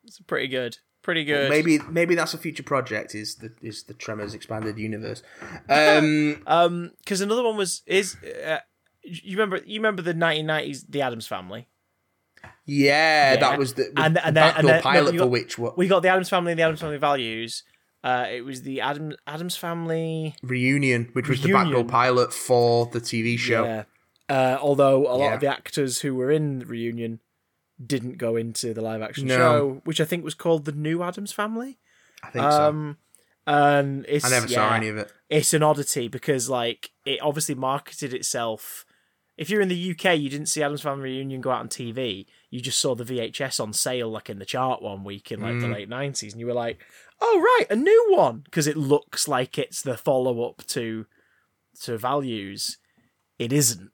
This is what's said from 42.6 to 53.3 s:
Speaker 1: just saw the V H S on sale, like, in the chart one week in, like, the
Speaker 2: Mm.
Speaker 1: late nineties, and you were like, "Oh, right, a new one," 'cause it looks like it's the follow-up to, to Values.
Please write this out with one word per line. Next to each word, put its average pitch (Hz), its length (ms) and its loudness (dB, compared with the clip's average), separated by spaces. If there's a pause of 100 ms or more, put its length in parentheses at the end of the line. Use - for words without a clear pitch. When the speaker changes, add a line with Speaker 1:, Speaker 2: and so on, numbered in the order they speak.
Speaker 1:
just 127 180 -2
saw 131 160 0
the 120 80 -8
V 123 160 -6
H 113 220 -8
S 131 180 -4
on 107 140 -6
sale, 123 360 -2
like, 110 200 -10
in 98 100 -12
the 95 60 -12
chart 127 360 -4
one 98 220 -10
week 101 280 -12
in, 101 100 -8
like, 117 180 -4
the 120 80 -2
Speaker 2:
Mm. 117 60 -2
Speaker 1:
late 104 160 -8
nineties, 127 440 -8
and 113 60 -14
you 117 60 -10
were 120 80 -2
like, 117 260 -4 (400)
"Oh, 453 200 4
right, 466 320 6
a 208 40 2
new 427 360 6
one," 143 400 4
'cause 147 160 2
it 151 100 -2
looks 147 500 0
like 131 300 -2
it's - 240 -6
the 127 160 -6
follow-up 127 720 0
to, 113 400 -6 (760)
to 120 160 -6
Values. 113 800 -6 (600)